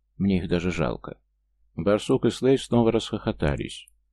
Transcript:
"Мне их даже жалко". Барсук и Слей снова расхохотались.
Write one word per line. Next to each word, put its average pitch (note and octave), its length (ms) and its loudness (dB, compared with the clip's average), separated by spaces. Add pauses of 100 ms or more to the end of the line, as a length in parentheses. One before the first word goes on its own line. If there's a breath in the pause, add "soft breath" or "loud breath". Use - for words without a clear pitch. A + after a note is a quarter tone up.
(180)
"Мне G2 220 2
их F2+ 100 -4
даже F2 220 0
жалко". - 460 -4 (600)
Барсук G#2+ 480 2
и A2+ 60 2
Слей C3 260 2
снова A#2 340 2
расхохотались. - 960 -4 (260)